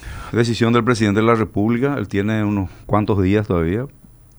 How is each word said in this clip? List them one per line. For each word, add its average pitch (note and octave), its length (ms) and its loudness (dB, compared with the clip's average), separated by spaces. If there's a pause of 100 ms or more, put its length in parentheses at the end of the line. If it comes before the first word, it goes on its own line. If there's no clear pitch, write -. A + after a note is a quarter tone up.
(320)
Decisión A#2 400 0
del A#2+ 120 2
presidente G#2+ 360 2
de A2+ 60 2
la A#2 80 4
República, A#2 640 0
él G#2 100 -6
tiene G#2+ 340 -2
unos G2+ 280 -2 (160)
cuantos G#2 360 2
días G2+ 240 2
todavía. F2+ 380 0 (540)